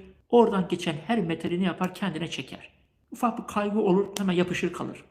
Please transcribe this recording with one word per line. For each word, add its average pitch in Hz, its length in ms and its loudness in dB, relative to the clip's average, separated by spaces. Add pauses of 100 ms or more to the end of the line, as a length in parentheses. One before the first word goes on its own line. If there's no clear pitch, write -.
(280)
Oradan 202 400 6
geçen 170 260 -2 (120)
her 226 140 0
metali 170 400 -2
ne 190 40 2
yapar? 180 300 -2
Kendine 160 360 -4
çeker. - 420 -12 (380)
Ufak 233 280 -2
bir - 80 -10
kaygı 208 340 0
olur, 196 260 4 (120)
hemen 190 140 0
yapışır 175 400 0
kalır. - 380 -10